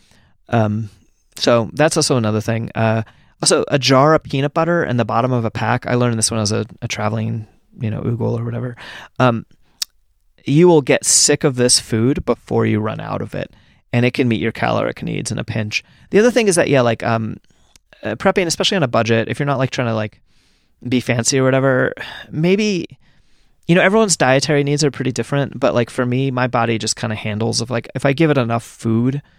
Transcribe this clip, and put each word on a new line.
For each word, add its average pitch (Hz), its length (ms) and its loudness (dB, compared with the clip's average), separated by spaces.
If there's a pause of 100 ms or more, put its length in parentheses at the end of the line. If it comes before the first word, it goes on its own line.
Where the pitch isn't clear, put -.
(480)
Um, 107 420 0 (460)
so 117 380 2
that's 151 240 2
also 147 180 2
another 110 240 0
thing. 113 340 -4
Uh, 113 300 0 (380)
also, 160 260 2
a - 100 2
jar 131 360 4
of 156 100 2
peanut 143 300 -2
butter 165 280 0
and 123 160 -2
the - 60 2
bottom 117 300 0
of 120 100 0
a 113 80 -4
pack. 117 360 -2
I 120 80 0
learned 120 220 0
this 110 140 -2
when 117 60 -4
I 110 60 0
was 104 100 -2
a, 107 120 -2 (160)
a 120 60 -6
traveling, 110 600 -4 (340)
you 110 100 -4
know, 104 100 -6
Oogle 117 380 -2
or 117 60 -6
whatever. 117 320 -8 (420)
Um, 120 260 0 (1000)
you 160 240 6
will 160 120 6
get 131 220 0
sick - 400 2
of 135 140 0
this 123 200 4
food 127 460 0
before 113 420 -2
you 110 140 0
run 107 220 -6
out 104 200 -8
of 101 140 -10
it. 92 180 -10 (380)
And 120 140 2
it 127 80 0
can 127 160 0
meet 110 100 0
your 107 140 -2
caloric 117 500 -2
needs - 300 -6
in - 60 -6
a - 40 -4
pinch. - 400 -6 (280)
The 190 80 4
other 233 120 4
thing 220 160 0
is 180 80 4
that, 170 140 2
yeah, 135 120 4
like, 117 220 0
um, 113 340 -2 (680)
uh, 107 120 -6
prepping, 190 300 0
especially 190 320 0
on 170 60 0
a 127 40 2
budget, 113 400 2
if 117 100 -6
you're 143 80 -2
not, 139 120 0
like, 127 140 -2
trying 123 180 -4
to, 113 60 -2
like, 107 260 -6 (680)
be 123 140 0
fancy 123 380 0
or 131 40 4
whatever, 131 500 2 (380)
maybe, 190 560 0 (800)
you 165 60 4
know, 180 80 6
everyone's 202 360 4
dietary 139 460 2
needs 143 200 0
are 143 80 2
pretty 135 200 -4
different, 123 480 -4
but, - 140 2
like, 117 160 0
for 127 160 -2
me, 131 240 0
my 123 160 -2
body 117 320 0
just 107 200 -4
kinda 110 180 -6
handles 110 460 -4
of, 113 100 -6
like, 117 240 -6
if 131 100 -2
I 139 80 4
give 156 160 2
it 143 80 2
enough 117 260 -2
food, 120 600 -2 (160)